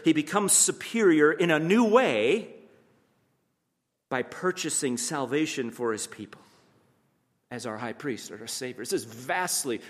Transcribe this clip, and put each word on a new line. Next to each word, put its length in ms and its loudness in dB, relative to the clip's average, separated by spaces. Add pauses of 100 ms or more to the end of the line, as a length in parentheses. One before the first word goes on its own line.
he 80 6
becomes 400 0
superior 800 4
in 200 2
a 80 4
new 240 4
way 720 4 (1500)
by 120 -2
purchasing 760 -4
salvation 760 -4
for 200 -4
his 160 -6
people 320 -18 (1120)
as 140 -10
our 120 -8
high 140 -8
priest, 400 -10
or 80 -14
our 80 -18
Savior. 340 -10
This 120 -6
is 100 -2
vastly 880 -4